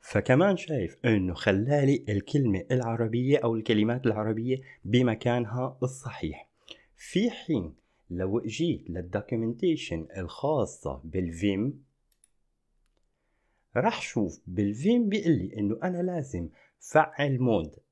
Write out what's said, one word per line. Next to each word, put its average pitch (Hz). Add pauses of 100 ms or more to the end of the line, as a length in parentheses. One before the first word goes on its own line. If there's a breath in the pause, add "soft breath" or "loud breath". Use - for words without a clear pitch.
فكمان 156
شايف 135
إنه 98
خلالي 135
الكلمة 101
العربية 120
أو 117
الكلمات 113
العربية 110 (280 loud breath)
بمكانها 120
الصحيح. - (480 loud breath)
في 220
حين 95 (360)
لو 95
جيت 135
للدوكيومنتيشن 107 (100)
الخاصة 92
بالفيم، 95 (1900)
راح -
شوف 98
بالفيم 117
بيقول 185
لي 95
إنه 104
أنا 175
لازم 147 (320 soft breath)
فعل 143
مود 110 (160)